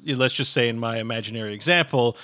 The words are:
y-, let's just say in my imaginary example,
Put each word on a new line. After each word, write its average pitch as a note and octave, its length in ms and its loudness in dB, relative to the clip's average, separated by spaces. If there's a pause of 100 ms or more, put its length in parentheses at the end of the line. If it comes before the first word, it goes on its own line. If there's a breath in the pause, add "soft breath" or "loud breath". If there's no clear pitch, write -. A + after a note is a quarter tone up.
y-, C#3+ 120 -4
let's B2+ 180 2
just C3 180 -2
say A#2+ 160 2
in A#2 120 -4
my A#2 180 -4
imaginary A2 560 -6
example, C3 720 2